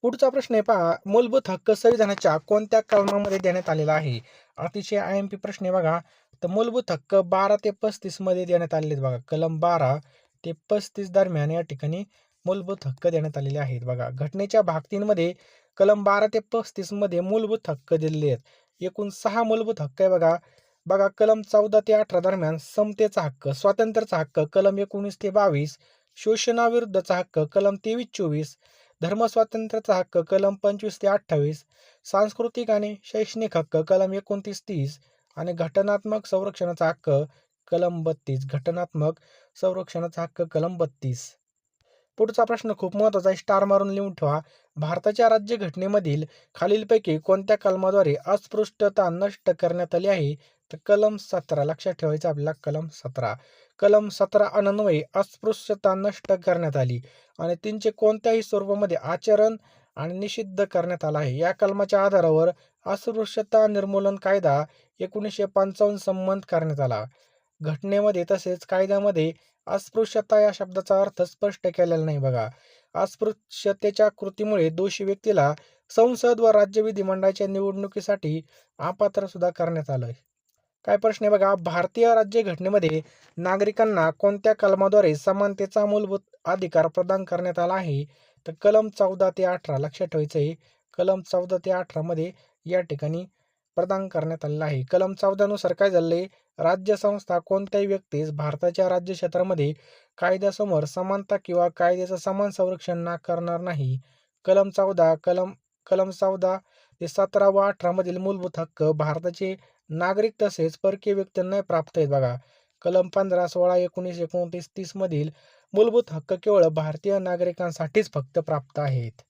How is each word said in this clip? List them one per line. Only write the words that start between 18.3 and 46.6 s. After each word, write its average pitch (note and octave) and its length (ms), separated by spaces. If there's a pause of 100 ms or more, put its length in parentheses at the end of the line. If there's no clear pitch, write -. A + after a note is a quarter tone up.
एकूण G3 280
सहा A3 340
मूलभूत A3 380
हक्क D3 200
आहे F#3+ 100
बघा. E3 240 (500)
बघा, G3 220
कलम A3 340
चौदा G#3 380
ते G#3+ 140
अठरा G#3+ 260
दरम्यान E3+ 380 (180)
समतेचा G#3 460
हक्क, C#3 280
स्वातंत्र्याचा G#3+ 680
हक्क D#3 220
कलम G3 400
एकोणीस G3+ 440
ते G3+ 60
बावीस, F3+ 480 (380)
शोषणाविरुद्धचा A3+ 1000
हक्क F3+ 220
कलम G3 360 (100)
तेवीस A3+ 280
चोवीस, D3+ 440 (440)
धर्मस्वातंत्र्याचा A3 960
हक्क F3+ 220
कलम G3 380
पंचवीस G3+ 460
ते G3+ 60
अठ्ठावीस, D#3 560 (420)
सांस्कृतिक A3 680
आणि G#3 320
शैक्षणिक G#3+ 540
हक्क D#3+ 200
कलम F#3+ 360
एकोणतीस, G3 480
तीस D3 380 (380)
आणि E3+ 160
घटनात्मक G3+ 720
संरक्षणाचा F#3 600
हक्क D#3+ 240 (600)
कलम F3 320
बत्तीस, C#3 420
घटनात्मक D#3+ 720 (420)
संरक्षणाचा F3 600
हक्क E3+ 200
कलम E3+ 360
बत्तीस. C3+ 580 (840)
पुढचा A3 260
प्रश्न A3 340
खूप F#3 180
महत्त्वाचा G3+ 340
आहे, F#3 80
स्टार G3 280
मारून G3 240
लिहून G3 240
ठेवा. D3+ 260 (380)
भारताच्या F3 520
राज्यघटनेमधील G3+ 920 (320)
खालीलपैकी G#3 640